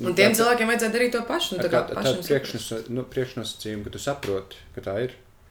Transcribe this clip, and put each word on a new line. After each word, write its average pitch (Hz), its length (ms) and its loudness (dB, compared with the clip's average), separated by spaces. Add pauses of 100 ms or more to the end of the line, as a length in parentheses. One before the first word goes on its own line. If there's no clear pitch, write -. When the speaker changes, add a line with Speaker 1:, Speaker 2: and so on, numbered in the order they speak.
Speaker 1:
nu, 120 80 -2
Speaker 2:
un 175 60 2
tiem 202 180 8
Speaker 1:
tā, 214 40 2
Speaker 2:
cilvēkiem 233 320 4
vajadzētu 220 240 2
darīt 240 200 2
to 240 100 0
pašu, 320 320 -2
nu, 180 60 -2
Speaker 1:
ar - 40 0
Speaker 2:
tā 175 60 2
kā 143 100 4
Speaker 1:
kā, - 80 -2
ar - 60 -4
Speaker 2:
pašiem 110 220 2
Speaker 1:
kādu - 60 -4
Speaker 2:
saprast. - 60 -8
Speaker 1:
priekšnos-, 113 640 -2
nu, 123 140 -4
priekšnosacījumu, 110 800 -6
ka - 60 -8
tu 104 80 -12
saproti, 98 580 -4 (180)
ka - 60 -10
tā 98 240 -4
ir? 127 80 -4 (380)